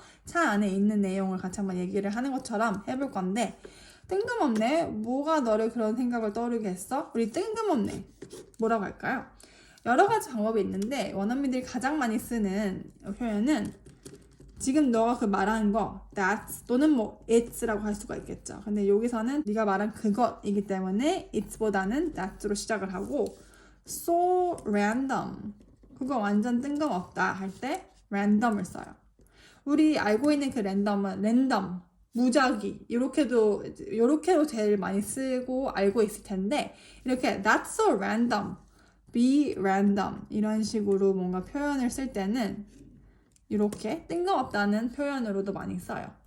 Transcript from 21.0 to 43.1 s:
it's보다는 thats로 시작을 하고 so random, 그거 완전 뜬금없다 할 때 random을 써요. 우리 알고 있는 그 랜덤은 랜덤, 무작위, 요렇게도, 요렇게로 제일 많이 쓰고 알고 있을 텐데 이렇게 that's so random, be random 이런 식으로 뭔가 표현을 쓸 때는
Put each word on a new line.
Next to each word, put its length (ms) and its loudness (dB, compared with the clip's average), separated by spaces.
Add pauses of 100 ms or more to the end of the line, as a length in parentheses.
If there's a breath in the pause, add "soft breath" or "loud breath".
it's보다는 800 -2
thats로 420 -4
시작을 380 -4
하고 440 -4 (500 loud breath)
so 800 2
random, 880 -2 (440)
그거 200 -2
완전 420 2
뜬금없다 720 -2
할 200 -6
때 380 -6 (220)
random을 540 2
써요. 200 -10 (800 soft breath)
우리 340 4
알고 360 2
있는 180 0
그 80 -4
랜덤은 600 0
랜덤, 600 2 (300)
무작위, 800 2
요렇게도, 720 2 (320)
요렇게로 500 4
제일 300 2
많이 260 0
쓰고 680 -2
알고 320 2
있을 220 -2
텐데 520 -2 (300 loud breath)
이렇게 360 0
that's 260 2
so 280 4
random, 640 0 (540 soft breath)
be 460 4
random 720 2
이런 340 0
식으로 500 2
뭔가 300 -2
표현을 460 -2
쓸 240 -6
때는 520 -2 (840 loud breath)